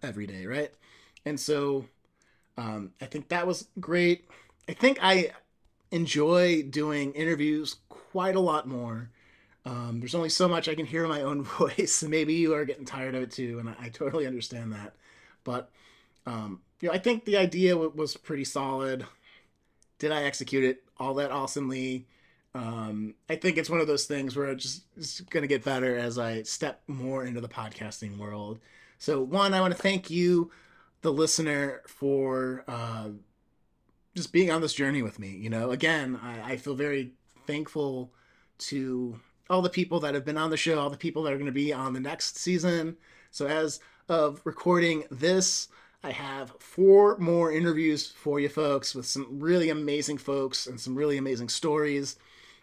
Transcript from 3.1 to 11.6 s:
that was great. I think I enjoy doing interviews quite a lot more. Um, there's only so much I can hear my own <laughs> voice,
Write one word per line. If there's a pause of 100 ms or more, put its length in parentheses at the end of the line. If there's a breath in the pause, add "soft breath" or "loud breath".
that
was (100)
great. (400 loud breath)
I
think
I (600)
enjoy
doing
interviews (120)
quite
a
lot
more. (540 soft breath)
Um,
there's
only
so
much
I
can
hear
my
own
<laughs>
voice,